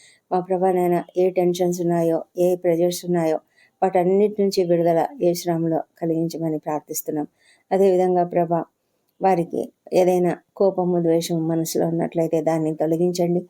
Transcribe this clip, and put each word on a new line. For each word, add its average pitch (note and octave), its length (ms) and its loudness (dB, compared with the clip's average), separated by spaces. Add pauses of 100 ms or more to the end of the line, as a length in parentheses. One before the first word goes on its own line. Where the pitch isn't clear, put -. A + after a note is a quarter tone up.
(320)
మా F#3 80 0
ప్రభా F#3 320 0
నాయన, F3 320 0 (120)
ఏ F#3 140 2
టెన్షన్స్ F3+ 500 0
ఉన్నాయో, E3+ 440 0 (140)
ఏ F3+ 180 2
ప్రెషర్స్ F3 480 0
ఉన్నాయో E3+ 360 0 (420)
వాటన్నిటి F#3+ 600 2
నుంచి F#3+ 220 0
విడుదల E3+ 420 2 (160)
యేసు F3 260 -2
నామములో E3 320 0 (220)
కలిగించమని E3 560 -4
ప్రార్థిస్తున్నాం. D3+ 680 -6 (460)
అదేవిధంగా F#3 520 4
ప్రభా, E3+ 400 -2 (580)
వారికి F3 500 0 (200)
ఏదైనా F3+ 440 2 (200)
కోపము, F3+ 460 0
ద్వేషము E3 380 0
మనసులో E3 460 -2
ఉన్నట్లయితే E3 540 -2
దాన్ని D#3+ 340 0
తొలగించండి. F3 760 0